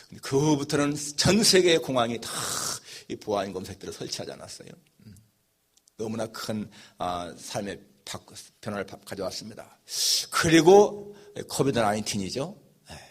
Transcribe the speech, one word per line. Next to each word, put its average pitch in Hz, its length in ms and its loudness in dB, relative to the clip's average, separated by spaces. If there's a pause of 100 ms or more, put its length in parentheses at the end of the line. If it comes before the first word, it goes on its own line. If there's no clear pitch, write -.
근데 - 120 -18
그후부터는 143 720 0 (220)
전 208 260 4
세계의 180 360 6
공항이 120 420 0
다 - 80 -10 (800)
이 123 60 -6
보안 101 380 -2
검색들을 98 400 -10
설치하지 - 400 -10
않았어요? - 340 -16 (380)
음. 104 100 -20 (800)
너무나 110 320 -6
큰, 107 420 -6 (280)
아, 87 400 -6
삶의 101 420 -8 (240)
바-, - 160 -12 (400)
변화를 104 260 -6
바-, - 120 -18
가져왔습니다. - 840 -10 (500)
그리고 175 840 6 (320)
코비드 131 320 0
나인틴이죠. 107 760 -2 (340)
에, - 40 -16 (160)